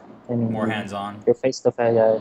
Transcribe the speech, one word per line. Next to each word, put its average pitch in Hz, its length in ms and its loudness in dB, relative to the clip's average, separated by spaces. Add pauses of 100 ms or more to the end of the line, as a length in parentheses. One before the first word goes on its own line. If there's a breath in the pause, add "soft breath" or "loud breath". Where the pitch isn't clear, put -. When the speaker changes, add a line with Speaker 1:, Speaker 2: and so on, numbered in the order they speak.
(300)
Speaker 1:
I 123 60 -4
mean, 117 160 0
Speaker 2:
More 110 160 -4
hands-on. 104 580 -6
Speaker 1:
you're 120 100 4
face 131 260 -2
to 123 100 2
face, 117 240 2
yeah, 110 260 4